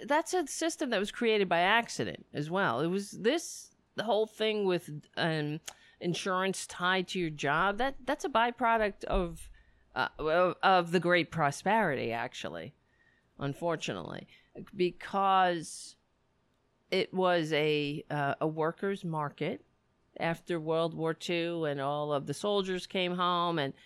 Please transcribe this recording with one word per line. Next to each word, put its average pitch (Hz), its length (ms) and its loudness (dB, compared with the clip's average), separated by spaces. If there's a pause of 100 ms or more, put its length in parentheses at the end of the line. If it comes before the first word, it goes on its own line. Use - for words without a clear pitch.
that's 302 300 2
a 349 100 0
system 320 460 -4
that 196 80 2
was 202 120 -2
created 214 380 2
by 170 120 4
accident 196 680 0
as 151 200 -4
well. 170 280 2
It 165 80 2
was 196 240 -2
this, - 600 -2 (240)
the - 80 -4
whole 220 240 2
thing 214 380 0
with, 175 240 0 (280)
um, 156 440 0 (380)
insurance 185 680 -2
tied 180 420 0
to 190 100 -4
your 165 120 0
job, 160 480 2
that, 269 160 0 (100)
that's 302 200 -2
a 330 40 -4
byproduct 226 760 2
of, - 440 -2 (460)
uh, 127 140 0 (100)
of, 165 420 2
of 175 300 6
the 180 80 4
Great 175 320 2
Prosperity, 151 800 0
actually, 113 640 -8 (640)
unfortunately, 143 880 -6 (480)
because 185 1200 0 (960)
it 185 220 0
was 175 380 2
a, 147 600 0
uh, 143 300 0
a 156 60 2
workers' 165 560 -2
market 156 600 -4 (540)
after 165 400 -2
World 160 340 0
War 160 200 -2
Two, 170 500 -2
and 143 160 -2
all 147 320 -2
of 147 160 0
the 147 60 -4
soldiers 190 520 -2
came 180 300 -2
home, 175 420 2
and 139 160 -2 (120)